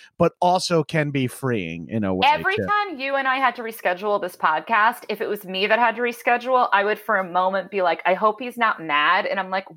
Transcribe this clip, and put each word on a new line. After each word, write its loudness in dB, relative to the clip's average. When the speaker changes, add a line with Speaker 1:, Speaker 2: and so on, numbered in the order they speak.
Speaker 1:
but 4
also 2
can -2
be 0
freeing -4
in -2
a 0
way, 2
Speaker 2:
Every 0
Speaker 1:
too. -2
Speaker 2:
time -2
you -4
and -2
I 0
had 0
to -10
reschedule -2
this -6
podcast, 2
if -4
it -4
was -6
me -4
that 4
had 2
to -4
reschedule, 0
I 4
would -2
for -2
a -2
moment -2
be 0
like, 0
"I 4
hope 0
he's -10
not 0
mad." 2
And -2
I'm -6
like, -4